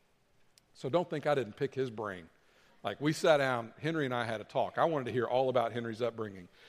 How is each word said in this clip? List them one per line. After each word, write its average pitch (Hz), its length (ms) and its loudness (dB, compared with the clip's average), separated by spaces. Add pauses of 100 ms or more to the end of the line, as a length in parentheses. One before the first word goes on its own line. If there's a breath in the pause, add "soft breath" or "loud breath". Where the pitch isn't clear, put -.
(720)
So - 160 -8
don't 170 200 0
think 151 180 -4
I 147 80 4
didn't 110 220 -2
pick 135 160 -4
his 131 160 -2
brain. 104 340 -6 (600 soft breath)
Like, 101 180 -4
we 151 120 2
sat 156 240 6
down, 120 340 0 (100)
Henry 156 240 0
and 127 80 -2
I 120 120 0
had 110 160 -4
a - 20 -10
talk. 110 340 -2
I 139 80 6
wanted 151 200 0
to 117 60 -4
hear 117 140 2
all 131 240 2
about 117 220 2
Henry's 117 300 -6
upbringing. 107 460 -6 (220 loud breath)